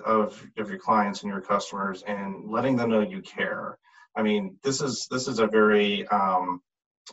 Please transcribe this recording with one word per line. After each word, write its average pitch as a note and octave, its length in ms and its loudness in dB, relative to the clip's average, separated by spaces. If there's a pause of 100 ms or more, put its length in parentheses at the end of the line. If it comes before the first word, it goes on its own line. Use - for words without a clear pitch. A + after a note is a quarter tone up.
of, G#2+ 380 2 (180)
of G#2 120 -6
your G2 80 -8
clients G#2 460 0
and G#2 80 -4
your F#2+ 100 -6
customers G2 640 -4
and G2 420 -8
letting A#2+ 280 0
them A#2 160 2
know G#2+ 100 4
you F#2+ 220 -4
care. - 560 -8 (360)
I A3 60 -2
mean, G2+ 420 0
this C3+ 180 0
is, B2+ 280 -4
this B2+ 180 -4
is A#2 120 -2
a A2 80 4
very, G#2 640 4
um, F#2+ 520 2 (520)